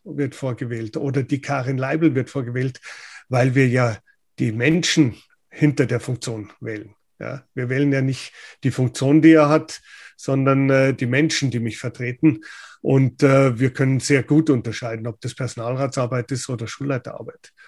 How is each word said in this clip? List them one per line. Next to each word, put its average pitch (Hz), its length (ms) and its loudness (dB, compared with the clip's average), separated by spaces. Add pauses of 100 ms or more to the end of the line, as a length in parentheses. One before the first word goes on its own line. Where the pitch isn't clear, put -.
wird 143 320 -8
vorgewählt 117 600 -8
oder 135 280 -2
die 135 180 -4
Karin 135 360 -4
Leibl 143 380 0
wird 127 140 -2
vorgewählt, 127 500 -6 (480)
weil 139 280 2
wir 135 120 4
ja 120 300 0 (420)
die 120 120 -2
Menschen 139 640 0 (340)
hinter 147 360 0
der 120 160 -4
Funktion 113 580 -10
wählen. 104 340 -12 (260)
Ja, 120 240 -12 (100)
wir 123 160 -6
wählen 139 240 2
ja 135 80 0
nicht 131 320 -4 (300)
die 131 80 2
Funktion, 131 500 2
die 160 100 10
er 151 180 8
hat, 156 320 0 (360)
sondern, 135 520 2
äh, 135 240 4
die 127 120 -6
Menschen, 135 460 0
die 117 80 -4
mich 113 180 -6
vertreten. 123 640 -2 (400)
Und, 135 420 2
äh, 135 360 4
wir 127 140 0
können 131 260 0
sehr 135 240 0
gut 156 260 2
unterscheiden, 113 580 -4
ob 117 140 -10
das 120 120 -8
Personalratsarbeit 127 1000 -6
ist 131 180 -8
oder 117 180 -8
Schulleiterarbeit. - 840 -10 (160)